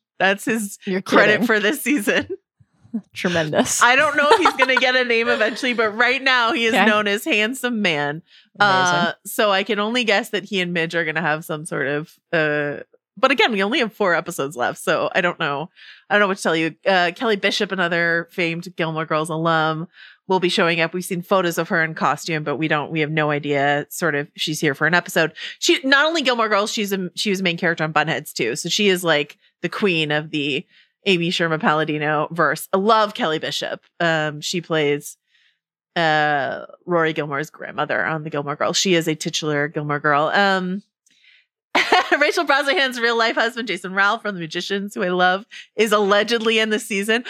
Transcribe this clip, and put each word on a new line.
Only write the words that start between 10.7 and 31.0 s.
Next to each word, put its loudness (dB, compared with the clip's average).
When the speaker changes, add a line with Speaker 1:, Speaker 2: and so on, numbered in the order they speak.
Speaker 1:
Midge -2
are 0
gonna -4
have -2
some -8
sort -4
of, -6
uh, 0
but 2
again, 2
we 0
only 0
have -2
four 2
episodes -4
left, -2
so 0
I 2
don't -2
know. -4
I 2
don't 4
know 4
what -2
to -10
tell 2
you. 0
Uh, 2
Kelly 0
Bishop, -2
another 0
famed -6
Gilmore -4
Girls -2
alum, 0
will 2
be 2
showing 2
up. 0
We've -6
seen -6
photos 0
of -4
her 2
in -4
costume, -2
but -4
we -2
don't, -2
we -2
have -2
no 0
idea 0
sort -2
of -4
she's -4
here 2
for 0
an 2
episode. 0
She, 2
not 4
only 0
Gilmore 2
Girls, 0
she's -4
a, -4
she -2
was 0
a -2
main 0
character 0
on -2
Bunheads 0
too. -2
So -8
she 2
is, 2
like, 0
the -6
queen 0
of -2
the -4